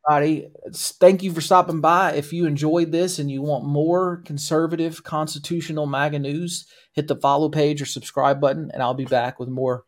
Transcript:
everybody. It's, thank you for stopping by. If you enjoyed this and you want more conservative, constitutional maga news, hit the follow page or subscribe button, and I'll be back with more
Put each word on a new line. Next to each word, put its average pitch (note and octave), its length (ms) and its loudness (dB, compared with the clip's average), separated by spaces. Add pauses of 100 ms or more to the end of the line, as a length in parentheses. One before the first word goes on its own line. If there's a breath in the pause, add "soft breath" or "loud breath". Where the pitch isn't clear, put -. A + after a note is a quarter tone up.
everybody. D3+ 420 2 (140)
It's, - 300 -8
thank F#3 280 8
you F#3+ 120 -4
for D#3+ 80 -4
stopping F3 400 4
by. E3+ 320 4
If D3 180 -4
you E3+ 140 -2
enjoyed D#3 480 0
this F3 260 -2
and C#3+ 100 -4
you C3+ 120 -6
want C#3 240 -2
more E3+ 600 0
conservative, D#3+ 760 -2
constitutional D#3 840 -4
maga C#3+ 320 -2
news, D#3 480 -6 (280 soft breath)
hit E3+ 160 -4
the - 80 0
follow D3+ 320 2
page D3+ 320 0
or C3 40 -4
subscribe C#3 540 -2
button, C#3+ 340 0
and C3 80 -6
I'll B2 120 0
be C3 100 -6
back B2 340 -2
with B2 120 -8
more B2+ 380 -4